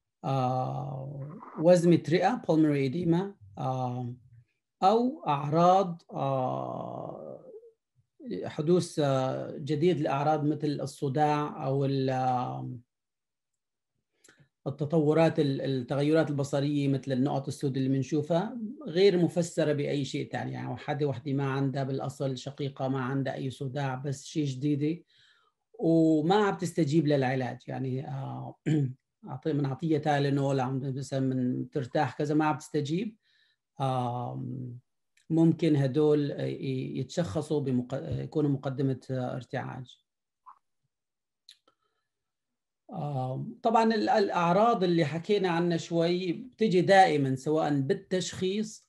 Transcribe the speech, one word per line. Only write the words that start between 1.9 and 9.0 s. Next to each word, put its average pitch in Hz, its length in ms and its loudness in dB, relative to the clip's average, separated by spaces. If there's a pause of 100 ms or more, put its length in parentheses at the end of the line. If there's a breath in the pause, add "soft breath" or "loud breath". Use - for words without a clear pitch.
رئة، 190 320 2
pulmonary 147 500 2
edema، 170 300 2 (360)
آه، 127 560 -4 (680)
أو 240 440 4
أعراض، 170 840 4
آه، 131 1300 -6 (1000)
حدوث، 170 540 0
آه، 135 580 0